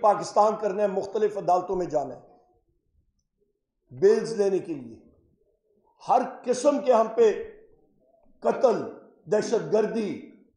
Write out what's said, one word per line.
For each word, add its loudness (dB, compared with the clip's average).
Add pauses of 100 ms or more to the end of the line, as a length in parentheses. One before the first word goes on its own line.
पाकिस्तान 2
करना -4
है, 2
मुख्तलिफ -2
अदालतों 0
में -4
जाना -4
है -20 (1600)
Bills 2
लेने 0
के -8
लिए। -14 (1040)
हर 2 (220)
किस्म 0
के 2
हम 4
पे 4 (1080)
कत्ल, 2 (540)
दहशतगर्दी, -2 (460)